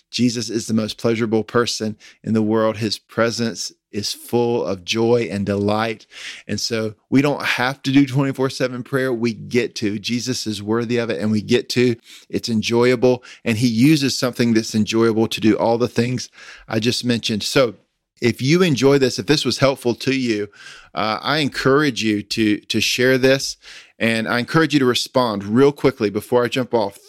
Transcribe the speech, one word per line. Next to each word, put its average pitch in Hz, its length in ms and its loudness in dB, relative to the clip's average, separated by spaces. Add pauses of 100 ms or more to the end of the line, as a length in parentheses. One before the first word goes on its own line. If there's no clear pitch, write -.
Jesus 117 400 -2
is 107 180 -4
the 113 60 -4
most 107 240 -2
pleasurable 110 460 0
person 113 540 -2 (260)
in 107 100 -2
the 110 80 2
world. 110 360 0
His 107 200 -4
presence 113 760 -4 (180)
is 104 220 -6
full 117 520 -2
of 92 180 -6
joy 113 480 0
and 101 140 -4
delight. 104 600 -2 (420)
And 101 120 -4
so 110 360 -4 (140)
we 131 120 4
don't 139 200 0
have 123 420 -4
to 135 80 -2
do 139 140 6
twenty-four 131 440 0
seven 127 340 -4
prayer. 131 300 -2
We 113 200 -2
get 101 420 -2
to. 107 240 -4
Jesus 117 460 -4
is 104 160 -6
worthy 113 360 -2
of 113 120 -2
it, 90 120 -4
and 107 100 0
we 107 100 0
get 113 280 0
to. 120 260 2 (340)
It's - 200 0
enjoyable, 117 760 2 (220)
and 113 120 0
he 127 100 2
uses 135 500 4
something 120 360 0
that's 113 220 0
enjoyable 113 520 2
to - 140 -6
do 107 160 4
all 117 200 2
the 117 100 0
things 120 420 -2 (380)
I 113 120 -4
just 120 260 -2
mentioned. 113 380 -2
So 117 320 0 (460)
if 117 200 0
you 156 200 2
enjoy 139 360 4
this, 127 220 0
if 101 80 -8
this 151 180 2
was 120 140 -2
helpful 127 360 0
to 131 180 -4
you, 110 360 -2 (440)
uh, 104 280 -2
I 139 180 -2
encourage 135 640 0
you 104 200 0
to, 110 360 0
to - 200 -4
share 127 380 2
this, 131 400 0 (420)
and 113 280 -2
I 117 120 -2
encourage 147 340 0
you 147 60 4
to 131 60 2
respond 117 580 0
real 127 300 4
quickly 120 360 0
before 113 340 0
I 120 40 0
jump 123 260 -4
off. 104 240 0 (120)